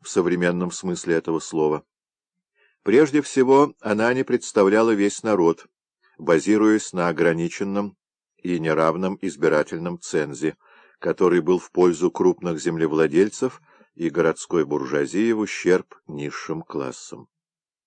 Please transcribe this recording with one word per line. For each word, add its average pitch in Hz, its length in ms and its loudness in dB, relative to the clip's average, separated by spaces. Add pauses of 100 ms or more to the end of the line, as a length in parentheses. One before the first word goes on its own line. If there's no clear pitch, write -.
в - 80 -18
современном 87 600 0
смысле 87 440 -4
этого 80 240 -2
слова. 76 440 -2 (1000)
Прежде 139 380 4
всего, 139 600 4
она 110 320 0
не 131 100 -2
представляла 113 680 2
весь 101 320 0
народ, 90 440 0 (500)
базируясь 101 760 2
на 87 140 -2
ограниченном 85 880 -2 (400)
и 90 220 -4
неравном 80 640 0
избирательном 85 760 -2
цензе, 76 580 -4 (420)
который 87 420 2
был 87 180 0
в - 120 -14
пользу 87 380 2
крупных 90 500 0
землевладельцев 80 1000 0 (340)
и 82 140 -6
городской 80 560 -2
буржуазии 73 680 -2
в 110 60 -2
ущерб 92 560 -2 (120)
низшим 76 540 -10
классам. - 680 -12 (600)